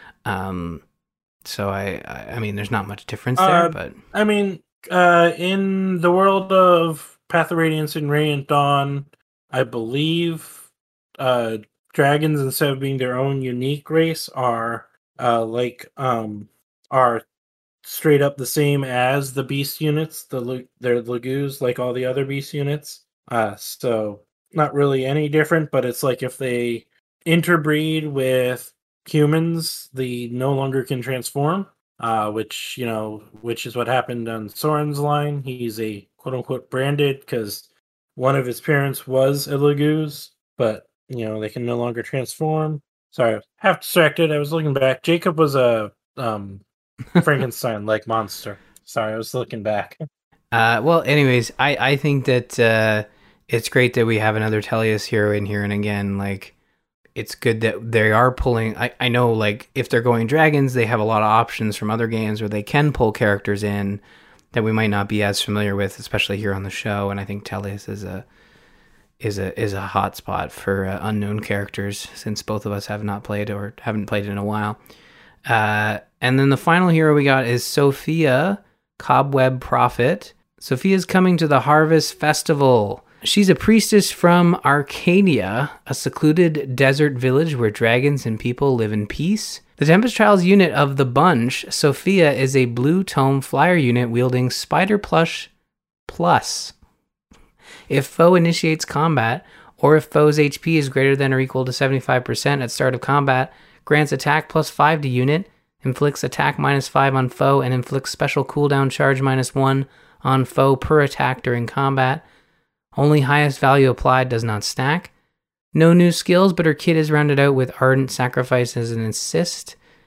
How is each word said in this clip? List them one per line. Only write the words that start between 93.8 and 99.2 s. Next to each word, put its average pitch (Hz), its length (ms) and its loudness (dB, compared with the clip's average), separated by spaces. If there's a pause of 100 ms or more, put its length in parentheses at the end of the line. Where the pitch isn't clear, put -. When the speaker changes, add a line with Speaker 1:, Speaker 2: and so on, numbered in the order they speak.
Speaker 1:
wielding 127 400 0
Spider 190 480 0
Plush - 520 -2 (580)
Plus. - 640 -2 (1160)
If 139 180 0
foe 175 280 6
initiates 165 500 2
combat, 143 640 0 (300)